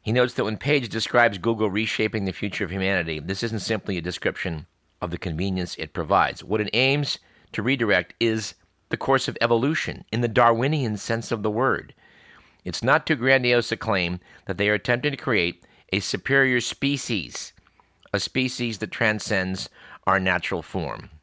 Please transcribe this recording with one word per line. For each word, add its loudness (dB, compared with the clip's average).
He -6
notes 4
that 0
when -2
Page 0
describes 2
Google 2
reshaping 0
the 0
future -4
of -6
humanity, 0
this -4
isn't -2
simply -2
a -4
description -4
of -6
the -6
convenience -4
it -8
provides. 0
What 0
it -2
aims 0
to -4
redirect 2
is 0
the -2
course 2
of -6
evolution 0
in 0
the 0
Darwinian 4
sense -4
of -4
the 2
word. 0
It's -8
not 4
too 0
grandiose 2
a -4
claim 0
that -4
they 2
are 4
attempting 0
to -6
create -2
a 0
superior 2
species, -4
a 2
species -2
that -6
transcends 0
our 4
natural 0
form. -6